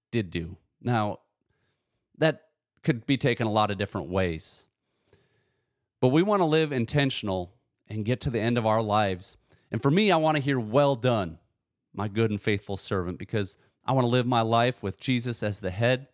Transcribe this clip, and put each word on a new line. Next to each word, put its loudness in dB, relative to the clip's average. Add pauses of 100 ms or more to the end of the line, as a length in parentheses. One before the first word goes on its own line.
(100)
did -2
do. -8 (260)
Now, -2 (1000)
that -2 (340)
could -2
be 2
taken 0
a -2
lot 4
of -4
different -6
ways. -4 (1300)
But 4
we 2
wanna 2
live 2
intentional -2 (320)
and -6
get -2
to -2
the -2
end 0
of 0
our 2
lives. 0 (340)
And -4
for 2
me, 4
I 4
wanna 2
hear, 0
"Well 2
done, -2 (560)
my -4
good 0
and -2
faithful -2
servant," -4
because -6 (280)
I -2
wanna 2
live 2
my 2
life 2
with -6
Jesus -2
as -4
the -4
head. 0